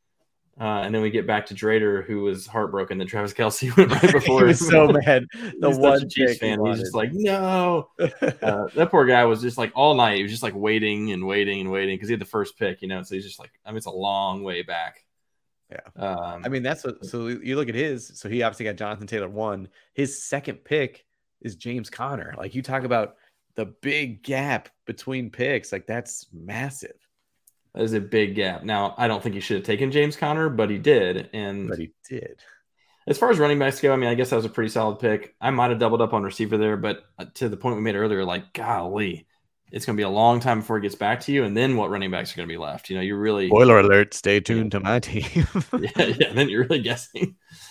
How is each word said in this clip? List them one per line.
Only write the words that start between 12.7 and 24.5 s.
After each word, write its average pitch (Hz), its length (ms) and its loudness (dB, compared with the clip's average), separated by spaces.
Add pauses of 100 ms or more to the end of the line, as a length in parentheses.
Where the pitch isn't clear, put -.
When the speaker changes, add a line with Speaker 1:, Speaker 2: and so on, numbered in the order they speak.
Speaker 1:
you 95 60 -10
know? 95 140 -6
So 95 140 -12
he's 95 100 -6
just 92 140 -18
like, - 120 -20 (140)
I 104 40 -16
mean, 110 80 -10
it's 110 80 -10
a 95 60 -12
long 98 520 -4
way 90 180 -6
back. 85 420 -8 (680)
Speaker 2:
Yeah. - 80 -14 (160)
Speaker 1:
Um, 87 500 -8
Speaker 2:
I 123 40 -6
mean, 131 140 -4
that's 147 200 -6
what, 120 220 -10
so 117 220 -8
you 123 280 -6
look 143 140 -4
at 110 60 -8
his, 135 440 -6
so 104 100 -12
he 117 140 -2
obviously 110 220 -4
got 104 100 -6
Jonathan 104 320 -10
Taylor 101 220 -6
one. 101 380 -6 (260)
His 139 300 -4
second - 400 -8
pick 147 420 -4 (360)
is 104 140 -10
James 120 340 -10
Conner. 127 480 -10
Like, 98 180 -12
you 131 60 -4
talk 131 220 -6
about 117 320 0 (400)
the 110 100 -4
big 139 580 -6
gap 135 460 -4 (160)